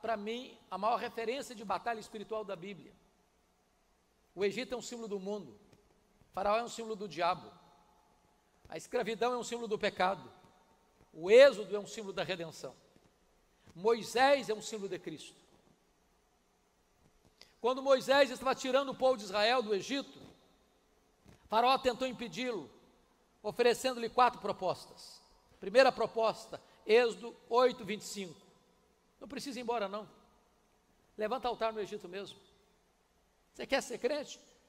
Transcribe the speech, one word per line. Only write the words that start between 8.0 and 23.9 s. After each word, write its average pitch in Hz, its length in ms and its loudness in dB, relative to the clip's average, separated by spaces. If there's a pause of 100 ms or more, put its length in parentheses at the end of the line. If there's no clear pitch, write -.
A 160 80 -10
escravidão 226 560 -2
é 247 40 -4
um 226 60 -6
símbolo 233 240 -8
do 202 120 -4
pecado. 185 520 -2 (800)
O 170 200 -2
êxodo 214 440 8
é 208 40 -2
um 196 80 -10
símbolo 196 260 -10
da 170 100 -4
redenção. 156 520 -8 (1000)
Moisés 233 760 2
é 220 40 -2
um 214 80 -6
símbolo 196 280 -10
de 180 100 -6
Cristo. - 360 -12 (2250)
Quando 254 220 0
Moisés 269 480 4
estava 247 240 -2
tirando 262 360 0
o - 60 -8
povo 262 220 2
de 208 60 -10
Israel 214 400 2
do 208 100 -2
Egito, 233 460 -4 (1300)
Faraó 247 300 4
tentou 254 300 0
impedi-lo, 220 600 -6 (720)
oferecendo-lhe 240 680 0